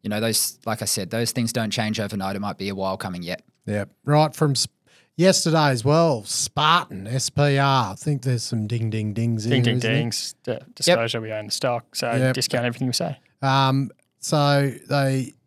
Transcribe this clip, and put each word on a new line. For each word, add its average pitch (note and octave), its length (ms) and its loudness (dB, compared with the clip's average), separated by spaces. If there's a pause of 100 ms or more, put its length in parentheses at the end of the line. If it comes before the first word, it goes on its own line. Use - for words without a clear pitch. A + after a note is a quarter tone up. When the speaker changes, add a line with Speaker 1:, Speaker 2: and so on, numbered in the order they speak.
Speaker 1:
you G#2 80 -8
know, G#2 100 -2
those, A2 460 -2
like A2 160 -4
I G#2+ 40 -4
said, F#2+ 240 -4
those A2+ 220 -2
things A#2 200 -2
don't A2 200 -2
change A2 280 -2
overnight. G2+ 360 -4
It G2 40 -6
might G2+ 180 -6
be G2 120 -6
a G2 60 -6
while F#2+ 220 -4
coming F2+ 260 -8
yet. E2+ 180 -8 (240)
Speaker 2:
Yeah. G#2 200 -4 (200)
Right. D3 280 4
From D3+ 180 2
s-, - 160 0 (500)
yesterday D#3+ 540 4
as A#2 120 -2
well, D3 400 4
Spartan, C3 840 0
S B2 240 -4
P C#3+ 280 2
R. C3+ 340 2
I G2+ 40 -10
think C#3+ 260 -2
there's B2 220 -2
some A2 240 -2
ding, A2+ 220 -2
ding, G#2+ 240 -2
dings A2+ 320 0
in A#2+ 60 0
Speaker 3:
Ding, B2+ 120 4
Speaker 2:
there, A#2+ 100 4
Speaker 3:
ding, B2+ 40 0
Speaker 2:
isn't A#2 120 0
there? A2+ 100 2
Speaker 3:
dings. - 440 -4
D-, B2 100 -6
Speaker 1:
Yep. - 220 -12
Speaker 3:
disclosure, A#2 460 2
we A2 120 -8
own G#2+ 140 -6
the G#2 40 -8
stock. A#2+ 460 -4
So A#2+ 140 -4
Speaker 2:
Yep. B2+ 240 2
Speaker 3:
discount B2 300 -2
everything B2 220 -2
we B2 60 -2
say. - 240 -4 (240)
Speaker 2:
Um, C3+ 500 2 (280)
so C#3+ 520 2 (180)
they C3+ 440 0 (140)